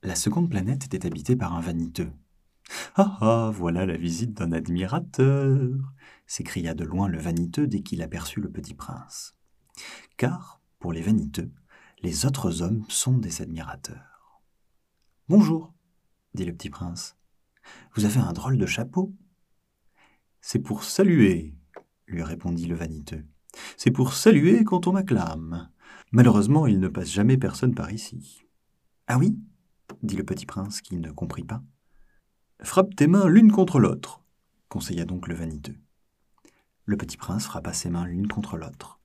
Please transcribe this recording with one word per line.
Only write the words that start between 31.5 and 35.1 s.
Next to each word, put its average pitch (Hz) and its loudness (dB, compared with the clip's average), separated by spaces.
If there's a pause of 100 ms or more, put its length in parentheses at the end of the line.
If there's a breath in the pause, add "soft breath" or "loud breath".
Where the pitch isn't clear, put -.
Frappe - 2
tes 147 6
mains 190 6
l'une 214 10
contre 185 4
l'autre », - 2 (460)
conseilla 87 -6
donc 90 -8